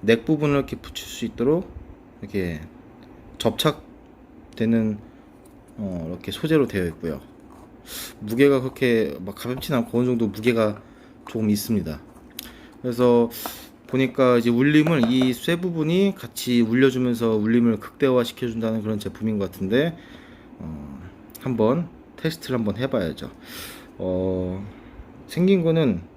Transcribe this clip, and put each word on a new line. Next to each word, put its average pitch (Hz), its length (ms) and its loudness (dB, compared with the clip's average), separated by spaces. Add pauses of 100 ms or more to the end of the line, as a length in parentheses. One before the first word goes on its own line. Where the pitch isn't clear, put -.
넥 113 240 2
부분을 147 300 2
이렇게 135 200 -2
붙일 - 300 -14
수 - 200 -8
있도록 143 460 0 (500)
이렇게 90 380 -4 (760)
접착되는, - 1600 -2 (800)
어, 92 320 -6
이렇게 90 220 -10
소재로 151 360 2
되어 92 200 0
있고요. 78 340 -6 (960)
무게가 127 420 4
그렇게 117 580 0
막 95 160 -10
가볍진 131 400 -6
않고 120 240 0
어느 123 80 2
정도 117 200 0
무게가 107 540 0 (480)
조금 110 200 0
있습니다. 98 500 0 (840)
그래서 120 480 4 (580)
보니까 127 500 2
이제 120 120 2
울림을 143 600 4
이 127 220 2
쇠 165 260 -2
부분이 175 580 0
같이 120 440 0
울려주면서 120 760 2
울림을 113 440 2
극대화시켜준다는 117 1000 -2
그런 107 180 -2
제품인 107 400 -4
것 95 120 -2
같은데, 127 460 0 (640)
어, 71 400 -12 (420)
한번 127 480 0 (280)
테스트를 156 400 -4
한번 104 200 -2
해봐야죠. 104 520 -4 (680)
어, 92 680 -4 (640)
생긴 180 360 2
거는 151 380 2 (160)